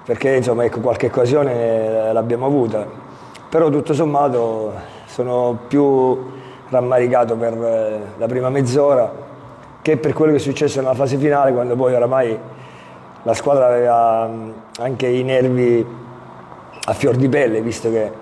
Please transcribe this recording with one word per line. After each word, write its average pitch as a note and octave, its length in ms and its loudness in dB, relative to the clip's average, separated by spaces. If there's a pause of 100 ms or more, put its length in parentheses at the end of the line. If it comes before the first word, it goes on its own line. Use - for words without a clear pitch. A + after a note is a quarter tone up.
perché C3+ 320 0
insomma, A#2+ 300 2
ecco, A#2 140 -2
qualche A2+ 280 0
occasione A#2 1040 0
l'abbiamo A#2 340 0
avuta, A#2 400 0 (640)
però D#3+ 200 2
tutto A2+ 240 0
sommato B2 800 0 (320)
sono B2 640 -2
più C3+ 640 2 (380)
rammaricato B2 680 2
per, A#2 180 -2
eh, A2+ 460 -2 (180)
la A2 80 -4
prima B2+ 240 -2
mezz'ora C3+ 720 2 (600)
che D#3 160 2
per B2+ 160 -2
quello D#3 180 2
che D3 60 4
è B2 40 2
successo C#3 380 -2
nella C3 140 0
fase C3 240 0
finale, C#3+ 340 2
quando B2 240 0
poi B2+ 180 2
oramai A#2+ 460 0 (840)
la A#2 120 0
squadra C#3 340 2
aveva, A#2 600 2
mm, A2 240 -10 (280)
anche B2+ 280 -4
i B2+ 160 0
nervi B2+ 640 2 (1000)
a A2+ 80 -2
fior B2 220 0
di C3 140 2
pelle, A#2+ 320 2
visto A2+ 300 -4
che G#2+ 200 -2 (100)